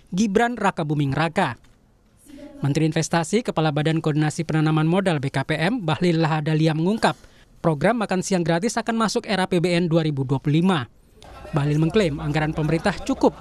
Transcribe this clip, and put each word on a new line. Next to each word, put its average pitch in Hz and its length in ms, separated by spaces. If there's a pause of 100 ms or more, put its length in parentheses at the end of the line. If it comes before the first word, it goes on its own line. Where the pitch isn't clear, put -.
Gibran 226 480
Raka 196 240
Buming 147 320
Raka. 151 480 (1040)
Menteri 151 240
Investasi, 165 560
Kepala 160 240
Badan 156 320
Koordinasi 151 480
Penanaman 156 400
Modal 180 320
B 135 80
K 170 160
P 156 160
M, 202 240
Bahlil 160 320
Lahadalia 156 560
mengungkap, 185 400 (480)
program 170 400
makan 185 240
siang 185 160
gratis 170 400
akan 226 160
masuk 226 320
R 185 160
A - 0
P 180 160
B 175 160
N 175 80
dua 165 160
ribu 147 240
dua 135 160
puluh 156 240
lima. 170 240 (640)
Bahlil 147 240
mengklaim 160 400
anggaran 156 320
pemerintah 156 480
cukup - 440